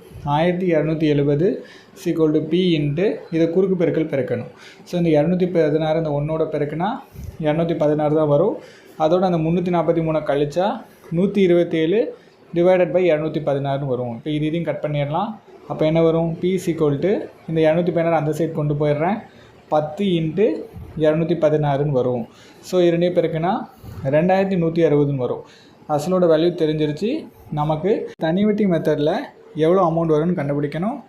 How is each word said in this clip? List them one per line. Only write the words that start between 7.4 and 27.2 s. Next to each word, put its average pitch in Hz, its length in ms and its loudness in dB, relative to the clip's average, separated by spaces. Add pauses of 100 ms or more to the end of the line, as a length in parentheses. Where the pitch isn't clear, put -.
இருநூத்தி 165 380 0
பதினாறு 151 360 2
தான் 151 140 2
வரும். 185 220 2 (480)
அதோட 180 260 2
அந்த 170 160 0
முந்நூத்தி 180 300 0
நாப்பத்தி 165 320 0
மூணை 156 220 0
கழிச்சா 147 380 0 (500)
நூத்தி 202 300 2
இருபத்தேழு 170 520 2 (580)
divided 180 380 4
by 185 160 2
இருநூத்தி 156 380 -2
பதினாறுன்னு 139 440 -2
வரும். 120 240 -4
இப்போ 151 200 -8
இது 151 120 -2
இதையும் 165 200 -4
கட் - 160 -6
பண்ணிடலாம். 151 440 -2 (420)
அப்போ 151 180 -2
என்ன 165 180 2
வரும்? 165 220 2 (120)
P 180 160 0
is 180 160 -4
equal 147 220 0 (100)
to 202 80 2 (360)
இந்த 160 180 -2
இருநூத்தி 170 300 2
பதினாறு 165 240 2
அந்த 151 180 -2
சைடு 160 200 -2
கொண்டு 147 220 0
போயிடுறேன். 151 380 0 (540)
பத்து 156 320 -2 (160)
into 165 260 0 (580)
இருநூத்தி 160 400 2
பதினாறுன்னு 147 540 2
வரும். 123 260 0 (420)
So, 185 160 -4
இது 170 120 4
ரெண்டையும் 175 240 0
பெருக்குனா 165 340 0 (640)
ரெண்டாயிரத்தி 185 460 2
நூத்தி 165 260 0
அறுபதுன்னு 143 380 2
வரும். - 180 -6 (500)
அசலோட 180 340 0
வேல்யூ 160 220 4 (100)
தெரிஞ்சிருச்சு. 156 480 0 (480)